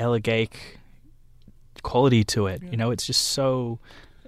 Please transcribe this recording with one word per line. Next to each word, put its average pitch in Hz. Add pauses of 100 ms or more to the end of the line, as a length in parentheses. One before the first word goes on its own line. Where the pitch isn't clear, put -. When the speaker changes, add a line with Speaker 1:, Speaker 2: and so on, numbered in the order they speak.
Speaker 1:
elegiac 113 (1040)
quality 123
to 104
it. 95
Speaker 2:
Yeah. 180
Speaker 1:
You 117
know, 113
it's 117
just -
so, 127 (500)